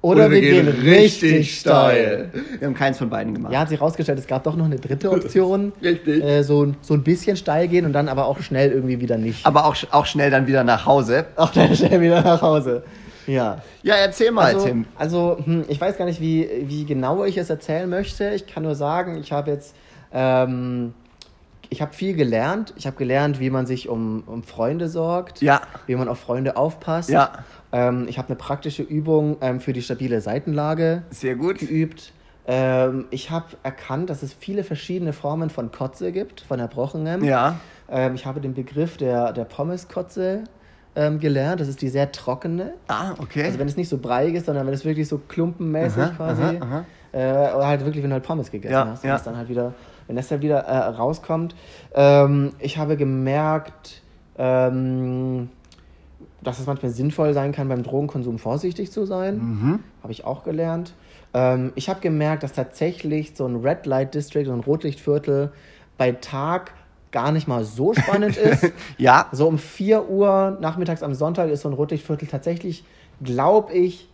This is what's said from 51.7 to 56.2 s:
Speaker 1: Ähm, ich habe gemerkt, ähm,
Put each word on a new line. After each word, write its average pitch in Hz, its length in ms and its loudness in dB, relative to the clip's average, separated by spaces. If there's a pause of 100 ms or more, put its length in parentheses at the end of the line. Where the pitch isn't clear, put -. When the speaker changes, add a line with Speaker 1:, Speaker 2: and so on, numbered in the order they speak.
Speaker 1:
Ähm, 143 640 6
ich 139 180 -8
habe 151 200 -2
gemerkt, 143 1040 -4 (600)
ähm, 127 880 -2 (960)